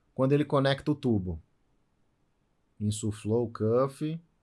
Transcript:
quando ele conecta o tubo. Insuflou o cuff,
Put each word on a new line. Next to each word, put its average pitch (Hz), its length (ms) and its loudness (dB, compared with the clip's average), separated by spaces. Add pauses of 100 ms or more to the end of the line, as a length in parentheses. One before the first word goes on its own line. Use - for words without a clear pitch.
(140)
quando 135 180 2
ele 143 120 4
conecta 139 460 0
o 147 40 4
tubo. 92 480 0 (1400)
Insuflou 107 680 -2
o 117 40 -8
cuff, 135 720 -2 (220)